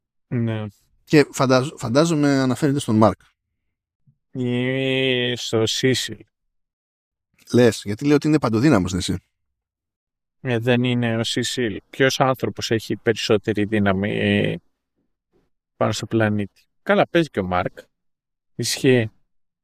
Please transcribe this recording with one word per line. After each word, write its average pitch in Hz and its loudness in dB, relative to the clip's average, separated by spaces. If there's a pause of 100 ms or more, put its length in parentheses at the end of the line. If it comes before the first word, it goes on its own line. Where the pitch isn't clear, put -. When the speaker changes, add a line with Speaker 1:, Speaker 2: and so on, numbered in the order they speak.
(280)
Speaker 1:
Ναι. 113 -4 (380)
Speaker 2:
Και 147 4
φαντάζ-, 131 0
φαντάζομαι 147 0 (100)
αναφέρεται 135 0
στον 120 -2
Μαρκ. 107 4 (1120)
Speaker 1:
Ή 127 -2
στο 113 -2
Σίσιλ. 117 -2 (1300)
Speaker 2:
Λες, 120 4
γιατί 101 -6
λέει 147 4
ότι 143 0
είναι 151 2
παντοδύναμος, 110 2
δεν 92 -4
εσύ; 92 -4 (1200)
Speaker 1:
Ε, 123 -2
δεν 123 2
είναι 120 0
ο 117 -2
Σίσιλ. 117 -4
Ποιος - 2
άνθρωπος 131 -2
έχει 113 -2
περισσότερη 104 0
δύναμη, 101 0
ε, 104 0 (1200)
πάνω 117 -2
στο 110 -8
πλανήτη; 104 -2 (220)
Καλά, 196 2
παίζει 170 0
και - -8
ο 98 -2
Μάρκ. 90 -4 (760)
Ισχύει. 120 0 (520)